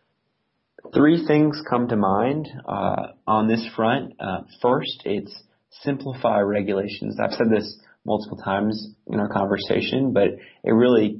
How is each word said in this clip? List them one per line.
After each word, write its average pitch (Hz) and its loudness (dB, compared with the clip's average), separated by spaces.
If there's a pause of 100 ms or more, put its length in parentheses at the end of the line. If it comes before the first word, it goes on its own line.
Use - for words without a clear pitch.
(920)
Three 160 4
things 151 2
come 123 0
to 117 0
mind, 113 0 (180)
uh, 98 -2 (200)
on 107 2
this 113 0
front. 117 0
Uh, 92 -6 (180)
first, 127 0
it's - -4 (460)
simplify 127 -2
regulations. 101 -2
I've 104 -2
said 120 0
this 104 0 (260)
multiple - -4
times 104 -4 (140)
in - -2
our 104 -2
conversation, 101 0
but 101 4 (360)
it - 0
really 113 4